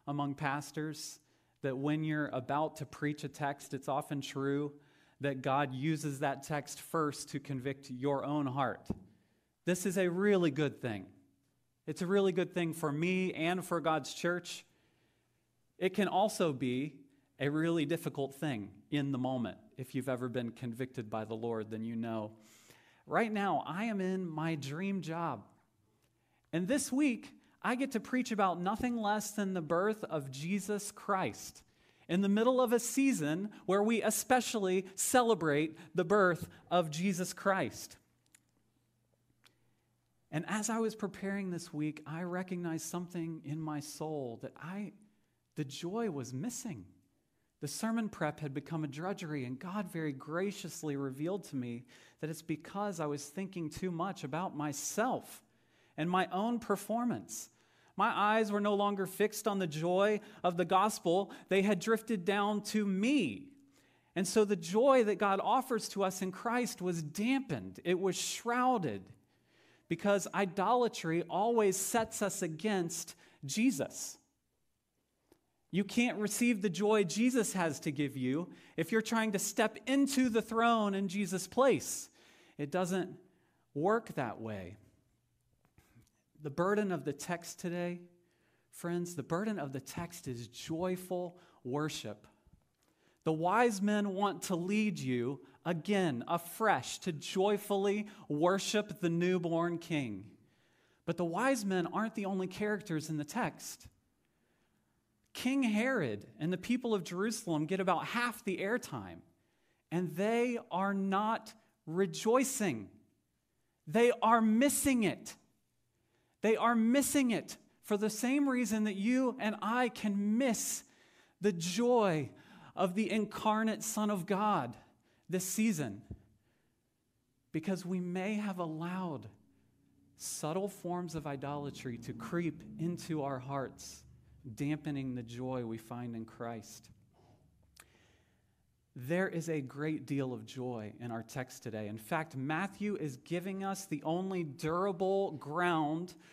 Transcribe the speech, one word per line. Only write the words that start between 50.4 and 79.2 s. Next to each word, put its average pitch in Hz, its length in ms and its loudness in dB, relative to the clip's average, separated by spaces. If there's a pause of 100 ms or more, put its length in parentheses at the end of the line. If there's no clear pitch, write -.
revealed 139 500 -4
to - 100 -10
me 123 300 -4 (360)
that 156 80 -6
it's 160 120 -8
because 185 580 -4
I 151 80 0
was 147 180 -4
thinking 185 440 -6
too 185 200 -4
much 175 340 -4
about 151 320 -4
myself 151 840 -2 (560)
and 160 120 -2
my 185 220 4
own 220 280 0
performance. 220 920 -2 (460)
My 202 200 4
eyes 208 360 4
were 208 100 2
no 202 140 4
longer 202 320 2
fixed 208 400 0
on 202 100 2
the 190 80 2
joy 180 540 4 (240)
of 175 120 4
the 175 100 4
gospel. 190 640 4 (180)
They 196 140 6
had 202 160 4
drifted 220 460 0
down 202 400 2
to 214 200 2
me. 196 640 2 (680)
And 185 120 0
so 214 180 6
the 202 100 2
joy 220 500 6
that 202 100 2
God 196 280 2
offers 240 460 0
to 196 140 0
us 190 180 0
in 190 100 -2
Christ 233 480 -2
was 175 220 -2
dampened. 156 800 -2
It 175 160 2
was 185 160 0
shrouded 233 880 0 (880)
because 202 460 2
idolatry 190 880 2
always 208 520 4
sets - 460 0
us 190 220 -2
against 170 720 -2 (280)
Jesus. 170 760 0 (1500)
You 190 120 2
can't 233 360 0
receive 214 420 2
the 208 80 2
joy 208 340 4
Jesus 214 500 2
has 170 280 0
to 165 100 -2
give 139 240 -2
you 135 340 0 (280)
if 165 140 -2
you're 220 100 4
trying 220 300 2